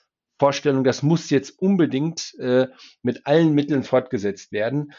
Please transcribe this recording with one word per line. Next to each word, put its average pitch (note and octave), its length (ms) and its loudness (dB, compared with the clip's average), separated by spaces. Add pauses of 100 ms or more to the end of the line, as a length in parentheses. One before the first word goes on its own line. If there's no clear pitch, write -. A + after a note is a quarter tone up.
(380)
Vorstellung, C3+ 460 2
das B2 180 0
muss D#3+ 280 0
jetzt C#3 280 -2
unbedingt, D#3+ 800 -2
äh, C3 300 2 (340)
mit A#2+ 240 -4
allen D#3 260 4
Mitteln C#3+ 300 0
fortgesetzt G2+ 680 -4
werden. B2+ 460 -4